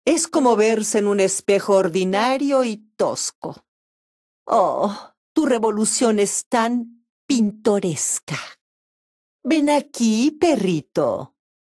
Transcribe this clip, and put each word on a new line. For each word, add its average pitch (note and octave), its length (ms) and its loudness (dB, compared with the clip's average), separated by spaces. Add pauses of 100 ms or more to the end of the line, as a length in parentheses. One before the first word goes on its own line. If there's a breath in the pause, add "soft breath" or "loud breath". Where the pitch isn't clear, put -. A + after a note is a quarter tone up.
es D#4 240 0
como B3+ 260 2
verse A3 440 0
en G#3 80 0
un G3+ 140 0
espejo G3 560 0
ordinario G#3 880 0
y A3+ 140 -2
tosco. - 880 -6 (800)
Oh, G3+ 480 0 (380 loud breath)
tu D#4 140 0
revolución A3 720 0
es G3+ 280 -2
tan A#3 600 -4 (200)
pintoresca. G3+ 1120 -2 (1040)
Ven D4 280 0
aquí, B3+ 640 0
perrito. F3+ 1000 -2 (420)